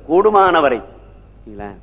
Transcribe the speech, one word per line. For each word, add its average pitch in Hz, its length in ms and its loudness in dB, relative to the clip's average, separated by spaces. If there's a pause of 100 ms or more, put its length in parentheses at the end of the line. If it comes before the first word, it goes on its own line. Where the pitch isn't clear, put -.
கூடுமானவரை, 175 680 2 (600)
இல்லைங்களா, 101 300 -16 (140)